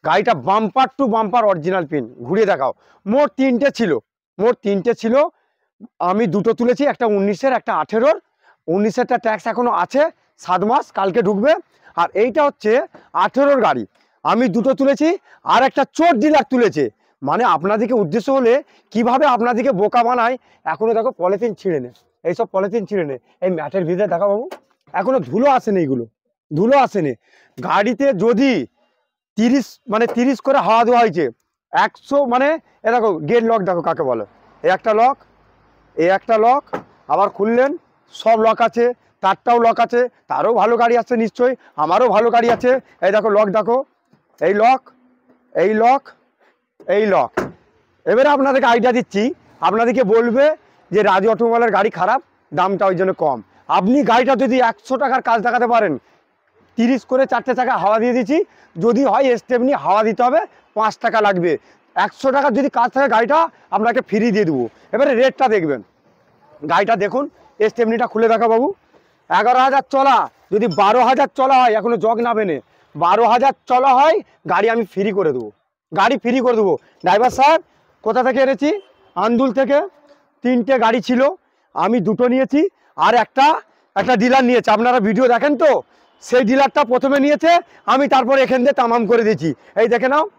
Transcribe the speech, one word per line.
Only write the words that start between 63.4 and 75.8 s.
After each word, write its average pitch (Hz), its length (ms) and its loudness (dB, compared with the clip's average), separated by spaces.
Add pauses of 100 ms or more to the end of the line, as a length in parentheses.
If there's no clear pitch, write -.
আপনাকে 226 300 -2
ফ্রি 226 300 -2
দিয়ে 208 140 0
দেবো। 131 240 -2 (240)
এবারে 262 220 2
রেটটা 254 340 0
দেখবেন, 160 340 -2 (880)
গাড়িটা 202 260 0
দেখুন, 208 340 -4 (380)
স্টেপনিটা 233 380 -2
খুলে 220 220 -2
দেখা 226 200 0
বাবু, 240 260 0 (560)
এগারো 220 300 2
হাজার 269 300 2
চলা, 262 400 2 (220)
যদি 214 140 0
বারো 208 380 2
হাজার 262 320 2
চলা 269 180 2
হয়, 247 200 4
এখনো 220 220 -2
জগ 220 240 -2
না 240 140 -2
বেনে, 190 260 -4 (360)
বারো 185 300 2
হাজার 247 260 2 (140)
চলা 254 220 2
হয়, 294 320 4 (280)
গাড়ি 202 220 0
আমি 226 140 -2
ফ্রি 202 280 -4
করে 180 200 -2
দেবো, 117 180 -8 (460)